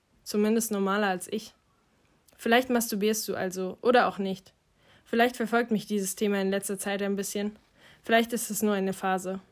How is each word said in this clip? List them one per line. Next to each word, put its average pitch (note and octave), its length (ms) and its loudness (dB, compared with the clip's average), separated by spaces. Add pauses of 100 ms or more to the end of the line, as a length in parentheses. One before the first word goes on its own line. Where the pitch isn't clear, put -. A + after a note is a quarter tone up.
(240)
Zumindest A3 460 0
normaler G3+ 380 0
als F#3 220 -4
ich. - 220 -6 (840)
Vielleicht B3 300 4
masturbierst A3 600 0
du G3+ 60 -4
also, F#3 460 -6
oder A#3+ 280 6
auch F#3 100 -8
nicht. F#3+ 340 -6 (540)
Vielleicht A#3+ 300 2
verfolgt A#3 340 0
mich G#3+ 160 0
dieses G3 300 -2
Thema G3+ 260 0
in F#3+ 80 0
letzter G3 280 -4
Zeit G3+ 220 -4
ein G3+ 160 -2
bisschen. G3+ 400 -4 (460)
Vielleicht A#3 320 2
ist A3+ 160 -4
es G#3 120 -4
nur G#3 120 4
eine F#3+ 180 0
Phase. F#3+ 480 -4 (120)